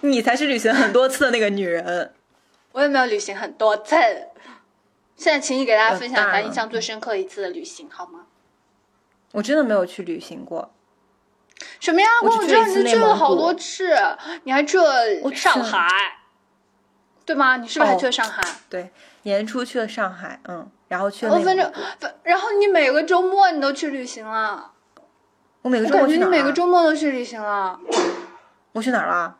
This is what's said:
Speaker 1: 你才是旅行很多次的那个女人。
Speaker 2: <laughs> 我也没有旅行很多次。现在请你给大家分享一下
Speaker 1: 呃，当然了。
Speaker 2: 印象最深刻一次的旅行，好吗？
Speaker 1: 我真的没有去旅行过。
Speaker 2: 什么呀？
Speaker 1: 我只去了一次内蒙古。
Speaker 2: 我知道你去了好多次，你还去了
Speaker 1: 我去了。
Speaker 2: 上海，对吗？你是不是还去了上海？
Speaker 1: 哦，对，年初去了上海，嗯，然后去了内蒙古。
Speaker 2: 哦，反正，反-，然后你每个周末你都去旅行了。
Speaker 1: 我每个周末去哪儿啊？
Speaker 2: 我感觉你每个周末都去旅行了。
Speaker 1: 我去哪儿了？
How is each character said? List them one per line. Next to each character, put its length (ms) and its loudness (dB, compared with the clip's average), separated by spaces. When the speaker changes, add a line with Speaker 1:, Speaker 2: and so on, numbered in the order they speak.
Speaker 1:
你 220 0
才 120 2
是 120 -2
旅 100 0
行 160 0
很 180 2
多 160 4
次 180 0
的 60 2
那 80 0
个 120 0
女 180 -4
人。 460 -6
Speaker 2:
<laughs> 320 -20
我 80 -4
也 80 2
没 100 0
有 60 4
旅 140 -2
行 180 -8
很 160 -10
多 240 2
次。 180 -2
现 140 0
在 80 2
请 200 -4
你 80 -2
给 100 2
大 140 4
家 40 2
分 140 -6
享 40 -8
一 20 -8
下 60 2
Speaker 1:
呃， 40 2
当 80 0
然 80 0
了。 80 -6
Speaker 2:
印 60 -10
象 160 -4
最 100 -4
深 180 -8
刻 160 -6
一 120 -4
次 160 -12
的 80 -6
旅 120 -12
行， 280 -18
好 160 -16
吗？ 140 -20
Speaker 1:
我 100 -4
真 120 -2
的 80 2
没 120 0
有 100 2
去 180 -12
旅 160 -8
行 280 -16
过。 260 -10
Speaker 2:
什 140 -2
么 80 4
呀？ 80 6
Speaker 1:
我 80 4
只 160 2
去 80 4
了 80 6
一 100 4
次 120 2
内 100 2
蒙 80 4
古。 20 4
Speaker 2:
我 0 -
知 0 -
道 0 -
你 0 -
去 20 4
了 80 6
好 200 2
多 180 2
次， 420 -2
你 80 -4
还 100 2
去 160 2
了 240 4
Speaker 1:
我 80 -4
去 40 -12
了。 0 -
Speaker 2:
上 280 2
海， 260 0
对 100 -4
吗？ 220 2
你 100 -10
是 140 -4
不 40 6
是 60 4
还 60 4
去 100 0
了 60 0
上 120 -2
海？ 180 -8
Speaker 1:
哦， 120 -6
对， 220 -12
年 220 -2
初 200 -6
去 160 -6
了 80 -4
上 240 -6
海， 340 -16
嗯， 240 -14
然 140 -6
后 100 -2
去 160 -8
了 100 2
内 80 2
蒙 0 -
古。 60 2
Speaker 2:
哦， 220 0
反 0 -
正， 0 -
反-， 240 -10
然 160 2
后 140 -2
你 160 2
每 240 4
个 100 2
周 200 2
末 280 4
你 100 -4
都 120 0
去 160 -6
旅 180 -8
行 180 -14
了。 460 -6
Speaker 1:
我 60 -4
每 120 2
个 80 0
周 80 2
末 100 6
去 120 2
哪 80 4
儿 20 2
啊？ 20 2
Speaker 2:
我 0 -
感 0 -
觉 80 4
你 40 2
每 0 -
个 100 0
周 140 0
末 180 4
都 100 4
去 160 -2
旅 140 -4
行 180 -12
了。 380 -4
Speaker 1:
我 100 -6
去 100 -2
哪 80 2
儿 80 -4
了？ 320 -4